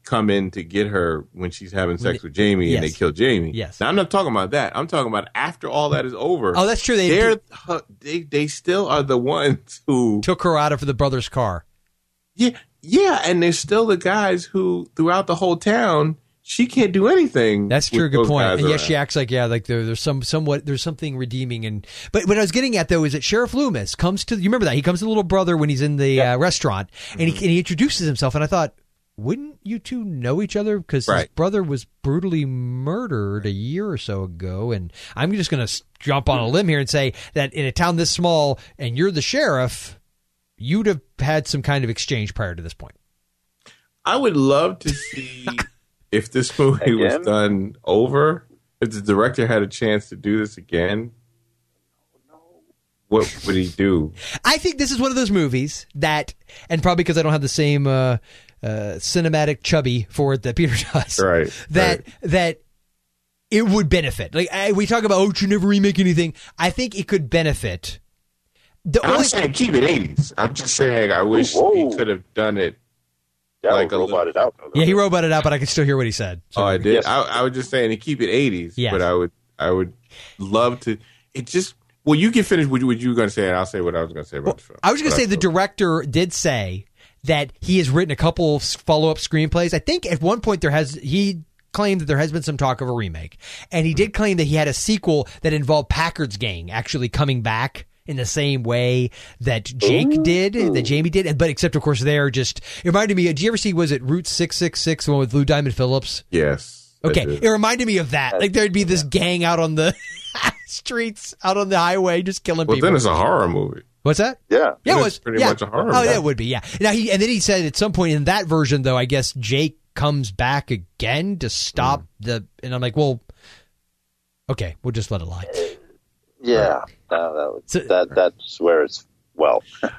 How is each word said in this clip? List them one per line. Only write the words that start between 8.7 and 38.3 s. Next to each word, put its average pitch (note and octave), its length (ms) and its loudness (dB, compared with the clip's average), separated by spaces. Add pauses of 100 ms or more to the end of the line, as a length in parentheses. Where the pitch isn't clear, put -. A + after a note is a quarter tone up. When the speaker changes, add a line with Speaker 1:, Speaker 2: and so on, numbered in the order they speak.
Speaker 1:
are C#3+ 160 0
the C3+ 160 2
ones C#3 680 -2
who A#2+ 320 2
Speaker 2:
took F3+ 240 -2
her E3+ 120 2
out D3 140 2
of C#3 160 -2
the C3+ 80 -2
brother's C3 340 -2
car. G2+ 360 -2 (720)
Speaker 1:
Yeah, A#3+ 140 2 (300)
yeah, D#4+ 440 4
and F3 180 2
they're E3+ 100 4
still G#3 340 2
the G3+ 100 4
guys F#3 480 0
who, F3+ 500 -2
throughout F3+ 320 2
the F3 80 0
whole F3 220 0
town, E3+ 600 2 (280)
she - 220 0
can't A3+ 260 2
do F#3+ 140 4
anything A#2 640 4
Speaker 2:
That's C#3 240 2
Speaker 1:
with A#2 80 2
Speaker 2:
true. D#3+ 80 2
Good C#3 100 2
Speaker 1:
those A#2 80 4
Speaker 2:
point. C#3+ 180 2
Speaker 1:
guys F#2 140 2
Speaker 2:
And D3 100 2
yes, D3+ 120 2
Speaker 1:
around. - 80 -4
Speaker 2:
she D#3 80 2
acts C#3+ 180 -2
like, C3 160 -2
yeah, B2+ 160 0
like A#2 200 -2
there, A#2 200 -2
there's A2+ 140 -4
some, C3+ 220 -2
somewhat, D3 440 -2
there's C#3 160 -4
something D3+ 340 -6
redeeming. B2 480 -6
And, G#2+ 220 -6 (240)
but A3+ 160 0
what G3+ 100 4
I G#3+ 40 4
was G3 100 2
getting B3 260 0
at E3 120 0
though E3 160 2
is C#3+ 80 0
that C#3+ 100 -4
Sheriff A#3 320 0
Loomis A#3+ 400 -2
comes F#3 300 0
to, A#3 100 -4
you G3 160 -2
remember A#3 140 2
that C3+ 100 2
he C#3+ 80 0
comes F3 160 0
to G3 60 -4
the A3 40 -2
little G#3+ 140 2
brother F3 340 2
when D3+ 120 2
he's C3+ 140 0
in D3 160 0
the C#3 100 2
Speaker 1:
Yeah. C3 260 4
Speaker 2:
uh, B2+ 40 0
restaurant, B2+ 520 0 (220)
and F3 80 -10
he, E3 80 2
Speaker 1:
Mm-hmm. G3 160 -2
Speaker 2:
and F3 80 2
he E3+ 60 4
introduces F3+ 500 0
himself. C3+ 260 -2
And D3+ 80 0
I D#3 60 -2
thought, E3 260 0 (420)
wouldn't C4+ 460 -6
you G#3+ 160 -8
two B3 260 -8
know D3 380 -2
each G#3+ 140 -6
other? G#3 240 -2
'Cause C#3 260 -4
his G2+ 80 2
Speaker 1:
Right. E2 220 -2
Speaker 2:
brother F#3+ 260 0
was C#3+ 220 -4 (180)
brutally D#3+ 420 0
murdered B2+ 1040 -4
a G#2 60 0
year C#3 360 -4
or D#3+ 80 -4
so G2 280 -6
ago. F#2 480 -6
And F#2 200 -6 (220)
I'm D3+ 200 -2
just F#3+ 140 -2
gonna C#3 140 -2
s-, - 220 -6 (160)
jump C#3 280 0
on C3 120 2
a A2+ 80 0
limb F3 180 2
here D3+ 140 2
and C3+ 100 -4
say C#3 220 0 (220)
that C#3 200 -2
in D3 120 -4
a B2+ 60 -2
town F3 220 0
this E3 160 0
small, D#3+ 480 2 (200)